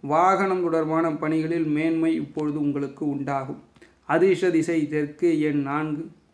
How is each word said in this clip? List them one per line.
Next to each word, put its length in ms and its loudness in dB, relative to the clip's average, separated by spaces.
வாகனம் 600 2
தொடர்பான 540 0
பணிகளில் 520 -2
மேன்மை 460 0
இப்பொழுது 460 -4
உங்களுக்கு 480 -2
உண்டாகும். 520 -4
அதிர்ஷ்ட 420 4
திசை 280 2
தெற்கு, 400 -2
எண் 220 0
நான்கு. 420 -4